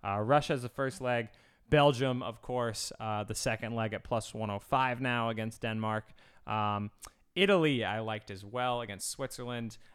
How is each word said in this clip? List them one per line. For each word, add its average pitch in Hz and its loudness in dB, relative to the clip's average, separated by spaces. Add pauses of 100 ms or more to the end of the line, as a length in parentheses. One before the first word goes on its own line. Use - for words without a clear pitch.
Uh, 101 0
Russia's 139 4
the 123 -8
first 131 -6
leg. 120 0 (400)
Belgium, 135 6
of 117 -8
course, 120 -4
uh, 107 -2
the 107 -6
second 117 -2
leg 110 0
at - -8
plus - -4
one 110 -4
oh 101 -4
five 127 2
now 120 2
against 110 -4
Denmark. 110 -2 (420)
Um, 104 0 (440)
Italy, 165 4
I 107 -2
liked 110 -6
as 98 -10
well 123 -2
against 101 -8
Switzerland. 120 -6 (160)